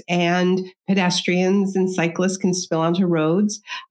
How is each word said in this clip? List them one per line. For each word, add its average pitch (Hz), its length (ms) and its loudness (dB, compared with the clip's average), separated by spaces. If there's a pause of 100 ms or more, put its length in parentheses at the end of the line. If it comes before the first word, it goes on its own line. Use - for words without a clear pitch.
and 180 640 0 (160)
pedestrians 190 880 0
and 185 160 0
cyclists 180 460 0
can 180 160 0
spill 165 260 -2
onto 175 260 2
roads. 170 560 0 (280)